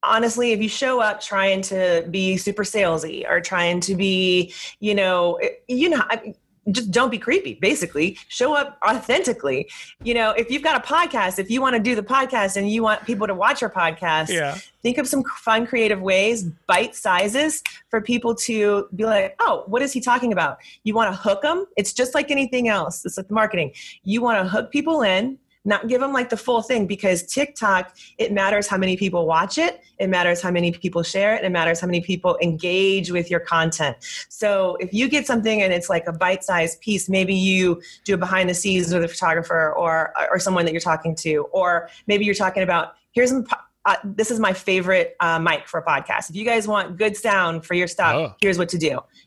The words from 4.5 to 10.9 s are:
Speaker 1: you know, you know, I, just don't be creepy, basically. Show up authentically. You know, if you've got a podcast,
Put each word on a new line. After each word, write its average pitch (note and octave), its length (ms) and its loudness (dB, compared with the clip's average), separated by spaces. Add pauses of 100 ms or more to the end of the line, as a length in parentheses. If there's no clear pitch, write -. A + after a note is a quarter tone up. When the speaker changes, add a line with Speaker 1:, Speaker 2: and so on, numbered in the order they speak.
Speaker 1:
you G#3 160 0
know, F3+ 420 2 (300)
you B3+ 220 2
know, C#4+ 200 2
I, A3 240 -6 (380)
just A3 180 -2
don't B3 220 2
be A3+ 60 -2
creepy, C4 380 -2
basically. F#3 640 0 (120)
Show C#4 240 0
up C#4+ 240 -2 (100)
authentically. A3 800 0 (360)
You A#3 100 -2
know, A3+ 180 2
if A3+ 180 -2
you've C4+ 140 -4
got D#4 140 2
a A#3 100 -6
podcast, C4 500 0